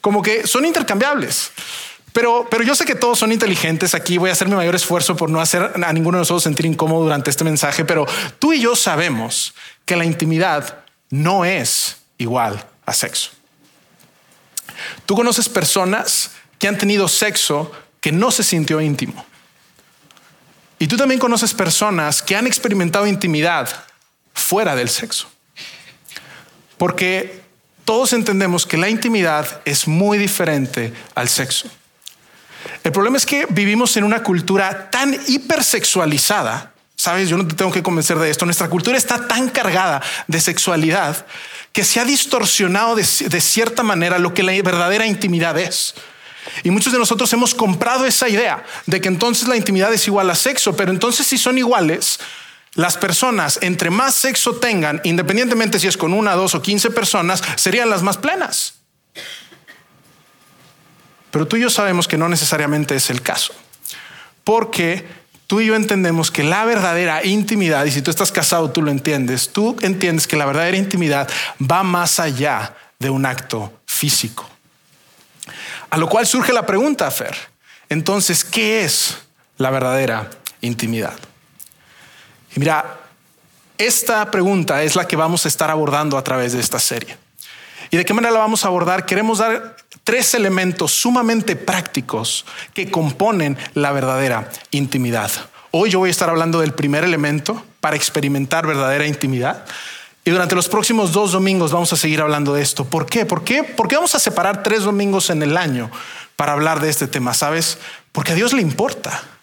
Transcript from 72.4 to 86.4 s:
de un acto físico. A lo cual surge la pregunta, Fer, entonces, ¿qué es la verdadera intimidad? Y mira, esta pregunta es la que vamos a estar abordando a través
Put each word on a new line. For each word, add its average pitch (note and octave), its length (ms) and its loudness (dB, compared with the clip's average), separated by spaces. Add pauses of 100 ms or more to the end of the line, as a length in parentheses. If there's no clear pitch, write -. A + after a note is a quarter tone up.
de C3+ 100 -2
un C3+ 160 0
acto A#2 640 -6
físico. - 600 -2 (1500)
A - 20 0
lo E3 120 0
cual A#3 180 2
surge B3+ 240 2
la A#3 140 2
pregunta, G#3 440 0
Fer, - 240 -6 (540)
entonces, F3 560 0
¿qué A3 400 0
es - 360 -2 (380)
la C3 120 0
verdadera B2+ 600 -2 (300)
intimidad? A2+ 540 -4 (1400)
Y C#3 60 -2
mira, D3+ 400 -2 (800)
esta G#3+ 520 0
pregunta F3+ 540 2
es D#3 140 0
la F3 100 0
que E3+ 80 -2
vamos D#3+ 300 0
a - 20 -2
estar D#3 240 0
abordando D3 460 0
a C3 80 -2
través B2+ 260 0